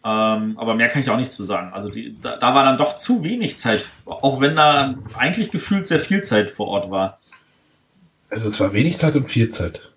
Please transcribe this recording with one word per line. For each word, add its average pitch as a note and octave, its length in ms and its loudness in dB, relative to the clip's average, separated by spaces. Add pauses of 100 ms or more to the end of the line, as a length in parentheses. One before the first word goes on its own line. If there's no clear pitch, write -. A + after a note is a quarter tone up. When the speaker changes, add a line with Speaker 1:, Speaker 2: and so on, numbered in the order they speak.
Speaker 1:
Ähm, A2 560 0
aber A2+ 180 -2
mehr A#2 120 4
kann C3+ 140 0
ich B2+ 80 0
auch A#2 80 2
nicht B2+ 120 -2
zu G2+ 140 -6
sagen. F#2 300 -6
Also G#2 160 -8
die, A2+ 280 -12
da, A#2 200 -10
da B2 160 2
war C#3 100 6
dann C3+ 140 4
doch D3+ 180 0
zu A#3+ 260 2
wenig G#3+ 360 -2
Zeit, A2 260 0 (220)
auch C3 340 -2
wenn D3 160 2
da C#3+ 380 4 (240)
eigentlich F3+ 320 0
gefühlt F#3+ 360 -2
sehr D#3 140 2
viel G3 220 0
Zeit G#2 280 2
vor G#2 180 -6
Ort G2 220 -4
war. F#2+ 280 -2 (1120)
Speaker 2:
Also G#2+ 180 -4
es G#2 120 -2
war G2 120 2
wenig C#3+ 240 2
Zeit D3+ 180 2
und C3+ 160 0
viel A2+ 200 2
Zeit. - 460 -8